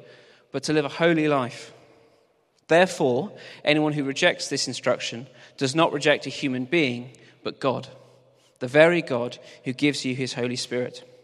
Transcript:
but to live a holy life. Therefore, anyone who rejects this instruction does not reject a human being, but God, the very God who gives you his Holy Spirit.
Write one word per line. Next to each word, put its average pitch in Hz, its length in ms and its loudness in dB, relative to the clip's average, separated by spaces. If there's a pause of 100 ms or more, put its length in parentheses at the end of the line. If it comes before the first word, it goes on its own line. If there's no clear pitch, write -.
(520)
but 139 120 -8
to 151 100 -2
live 151 120 2
a 135 40 -4
holy 165 380 2
life. 139 460 -2 (960)
Therefore, 170 640 2 (320)
anyone 151 300 2
who 147 100 -2
rejects 139 460 -2
this 139 180 -4
instruction 123 600 -4 (280)
does 131 180 -2
not 160 200 2
reject 143 320 2
a 139 40 -8
human 127 360 -4
being, 127 460 -2 (300)
but - 200 -8
God, 131 260 -2 (720)
the 127 80 -6
very 160 340 6
God 123 360 -4 (260)
who 135 80 -4
gives 135 320 0
you 131 100 -2
his 127 200 -4
Holy 123 240 -4
Spirit. - 500 -6 (160)